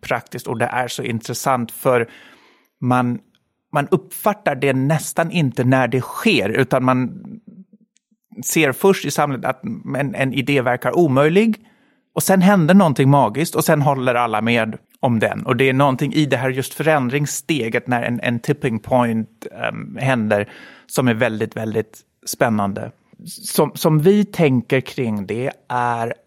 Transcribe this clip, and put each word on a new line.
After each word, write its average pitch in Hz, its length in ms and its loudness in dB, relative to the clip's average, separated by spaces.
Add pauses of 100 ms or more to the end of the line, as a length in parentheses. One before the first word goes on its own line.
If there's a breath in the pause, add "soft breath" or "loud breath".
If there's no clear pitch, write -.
praktiskt? - 460 -8
Och 120 100 -4
det 120 80 -2
är 123 220 -4
så 127 160 -10
intressant 120 680 -4
för 123 380 0 (720 loud breath)
man, 123 380 0 (540)
man 143 180 -2
uppfattar 196 640 -2
det 135 180 0
nästan 151 580 -2
inte 143 320 -2
när 131 240 2
det 123 140 0
sker, 120 480 0
utan 127 340 0
man 127 420 -2 (1200)
ser 151 260 2
först 196 340 2
i 143 60 -4
samhället 143 340 -2
att - 180 -6 (340)
en, 135 180 -4
en 135 180 -2
idé 135 280 0
verkar 123 360 0
omöjlig 170 580 4 (600 soft breath)
och - 80 -2
sen 190 180 4
händer 180 320 6
någonting 151 360 6
magiskt 139 460 2
och 156 100 0
sen 156 160 2
håller 131 340 0
alla 113 260 0
med 113 360 0 (220)
om 117 200 2
den. 104 260 -2
Och 127 100 0
det 131 140 2
är 131 40 0
någonting 135 400 0
i 151 120 2
det 131 120 0
här 131 120 -2
just 131 240 -6
förändringssteget 139 1120 -2
när 120 160 0
en, 120 160 -2
en 120 200 -2
tipping 127 400 -2
point, 117 720 -2
ehm, 113 480 -8
händer 110 500 0 (380 loud breath)
som 131 200 0
är 117 60 4
väldigt, 110 420 -2
väldigt 110 440 -4 (260)
spännande. 104 640 -2 (340)
Som, - 500 -2
som 156 240 2
vi 196 260 4
tänker 135 560 0
kring 110 440 -6
det 117 260 -6 (180)
är 120 440 -2 (140)